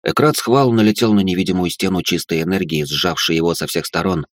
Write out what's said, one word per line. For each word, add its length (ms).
Экрат 320
Схвал 340
налетел 440
на 60
невидимую 500
стену 320
чистой 400
энергии, 420
сжавшей 520
его 180
со 120
всех 200
сторон 400